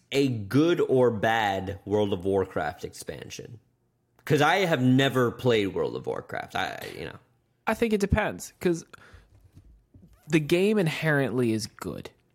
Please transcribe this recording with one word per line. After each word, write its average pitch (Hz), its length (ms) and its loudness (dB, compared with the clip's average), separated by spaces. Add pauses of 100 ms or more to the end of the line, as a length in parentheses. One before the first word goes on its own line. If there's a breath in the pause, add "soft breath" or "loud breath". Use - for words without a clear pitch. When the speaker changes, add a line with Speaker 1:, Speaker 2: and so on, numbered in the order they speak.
(120)
Speaker 1:
a 139 160 2
good 127 520 2
or 127 300 4
bad 101 760 0
World 104 280 0
of 90 120 -4
Warcraft 95 600 -2
expansion? - 720 -14 (680)
'Cause 147 160 2
I 160 160 4
have 165 260 0
never 127 480 4
played 110 420 0
World 67 220 -4
of 65 100 -10
Warcraft. - 500 -8
I, 87 300 -6 (100)
you 80 100 -12
know. - 100 -12 (500)
Speaker 2:
I 220 80 0
think 220 200 0
it 202 60 2
depends, 190 600 0
'cause 170 260 -2 (1400 soft breath)
the 160 120 2
game 175 380 2
inherently 139 760 0
is 110 140 -2
good. - 460 -12 (240)